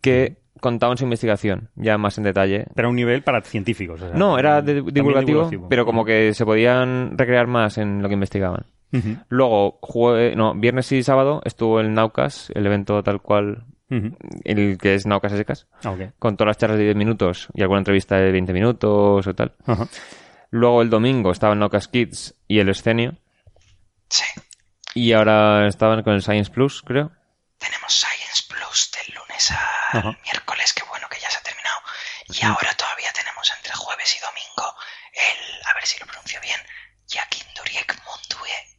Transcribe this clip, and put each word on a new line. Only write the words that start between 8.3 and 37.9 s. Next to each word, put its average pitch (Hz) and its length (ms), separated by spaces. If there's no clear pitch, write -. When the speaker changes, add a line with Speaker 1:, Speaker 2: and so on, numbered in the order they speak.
Speaker 2:
Ujú. 113 240
Speaker 1:
Luego, 117 540
jue-, 117 540
no, 110 180
viernes 120 380
y 131 100
sábado 135 420
estuvo 110 360
el 110 120
Naucas, 110 600
el 104 100
evento 101 380
tal 101 180
cual, 104 440
Speaker 2:
Ujú. 110 260
Speaker 1:
el 101 340
que 98 160
es 98 100
Naucas 101 300
a - 20
secas, 107 300
Speaker 2:
Ah, 110 60
ok. 92 100
Speaker 1:
con 107 200
todas 107 120
las 107 80
charlas 110 200
de 104 60
diez 104 120
minutos 104 560
y - 100
alguna 98 180
entrevista 98 360
de 95 160
veinte 92 220
minutos 101 720
o 95 80
tal. 113 180
Speaker 2:
Ajá. 117 200
Speaker 1:
Luego 120 300
el 117 80
domingo 113 440
estaban 104 260
Naucas 104 300
Kids - 460
y 107 120
el 98 100
Escenio. 117 460
Speaker 3:
Sí. - 160
Speaker 1:
Y 117 180
ahora 107 540
estaban 110 360
con 107 120
el 98 80
Science 104 280
Plus, 139 320
creo. 147 280
Speaker 3:
Tenemos - 340
Science - 560
Plus - 440
del - 240
lunes - 340
a - 480
Speaker 2:
Ajá. 107 260
Speaker 3:
miércoles, - 500
que - 140
bueno - 220
que - 100
ya - 100
se - 80
ha - 40
terminado. - 360
Y - 60
Speaker 2:
Sí. - 100
Speaker 3:
ahora - 320
todavía - 380
tenemos - 420
entre - 160
jueves - 440
y - 40
domingo - 480
el, - 520
a - 80
ver - 120
si - 140
lo - 60
pronuncio - 360
bien, - 180
Jakin - 380
Duriek - 480